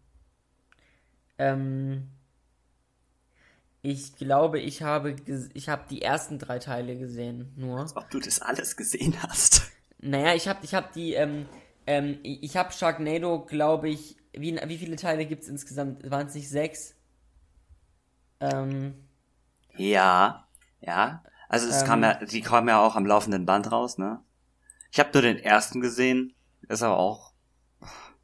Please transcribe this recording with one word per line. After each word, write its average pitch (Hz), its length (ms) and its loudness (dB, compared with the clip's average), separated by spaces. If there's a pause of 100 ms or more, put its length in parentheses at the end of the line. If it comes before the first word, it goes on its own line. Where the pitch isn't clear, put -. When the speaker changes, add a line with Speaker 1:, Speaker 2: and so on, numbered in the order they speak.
(1400)
Speaker 1:
ähm, 135 720 -2 (1700)
ich 139 340 -8
glaube, 147 440 2
ich - 220 -8
habe 147 280 -2
ges-, 135 440 -8
ich 143 140 -10
hab 147 200 -6
die - 140 -10
ersten 147 360 -2
drei 123 200 -6
Teile 123 380 -8
gesehen, 120 600 -10
nur. 127 240 -6
Speaker 2:
Als 151 160 -10
ob - 140 -10
du 135 100 -6
das - 200 -2
alles - 360 -6
gesehen - 460 -2
hast. - 400 4 (360)
Speaker 1:
Naja, 139 360 2
ich 165 140 0
hab, 196 160 -4
ich 170 100 -6
hab - 180 -2
die, 165 220 -6
ähm, 147 320 0 (400)
ähm, 143 360 0
ich, 139 200 -10
ich 151 140 -8
hab 180 160 0
Sharknado, 165 720 -2
glaub 151 400 2
ich, 151 320 -6 (160)
wie, 160 320 -6
wie 160 140 -8
viele 165 180 -8
Teile 160 300 -2
gibt's 151 220 -10
insgesamt? 139 600 -8
Waren's 143 240 -4
nicht 143 140 -12
sechs? 151 460 -4 (1500)
Ähm. 135 540 -4 (840)
Speaker 2:
Ja, 95 680 4 (340)
ja. 107 420 -2 (260)
Also 120 200 2
es 135 140 2
Speaker 1:
Ähm. 135 40 0
Speaker 2:
kam 113 160 4
ja, 110 120 6 (100)
die 107 160 -6
kamen 117 280 4
ja 110 120 8
auch 110 160 6
am 101 100 2
laufenden 104 400 4
Band 101 240 2
raus, 120 280 -2
ne? 104 220 -6 (720)
Ich - 100 2
hab - 120 2
nur 139 100 6
den 117 160 4
ersten 107 420 4
gesehen, 127 540 2 (340)
ist 110 140 -4
aber 107 160 4
auch, 98 340 0 (920)